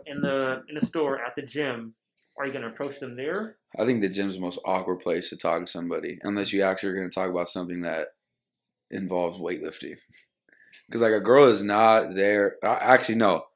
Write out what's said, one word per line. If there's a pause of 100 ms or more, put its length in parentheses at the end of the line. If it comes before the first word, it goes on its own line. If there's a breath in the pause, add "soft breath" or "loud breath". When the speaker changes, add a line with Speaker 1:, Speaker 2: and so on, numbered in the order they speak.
Speaker 1:
in
the,
in
the
store,
at
the
gym? (440)
Are
you
gonna
approach
them
there? (220)
Speaker 2:
I
think
the
gym's
the
most
awkward
place
to
talk
to
somebody,
unless
you
actually
are
gonna
talk
about
something
that (760)
involves
weightlifting. (880 soft breath)
'Cause,
like,
a
girl
is
not
there.
a-,
actually,
no. (120)